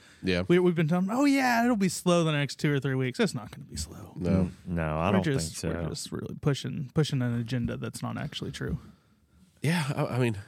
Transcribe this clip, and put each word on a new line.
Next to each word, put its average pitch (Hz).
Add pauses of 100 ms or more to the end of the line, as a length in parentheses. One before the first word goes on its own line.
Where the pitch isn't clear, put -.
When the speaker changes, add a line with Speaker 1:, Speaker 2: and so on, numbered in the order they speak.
(220)
Speaker 1:
Yeah. 92
Speaker 2:
we, 175
we've 180
been 160
telling 180
them, 220
"Oh, 285
yeah, 254
it'll 240
be 190
slow 170
the 160
next 143
two 151
or 139
three 131
weeks." 127
It's 214
not -
gonna -
be -
slow. -
Speaker 1:
No. 87
Speaker 3:
Mm, 92 (160)
no, 80
I 85
Speaker 2:
We're 104
Speaker 3:
don't 98
Speaker 2:
just, 82
Speaker 3:
think 82
so. 85
Speaker 2:
we're 80
just -
really -
pushing, 135
pushing 143
an 120
agenda 120
that's 120
not 113
actually -
true. - (840)
Speaker 1:
Yeah, 160 (120)
I, 143
I 120
mean, 117 (100)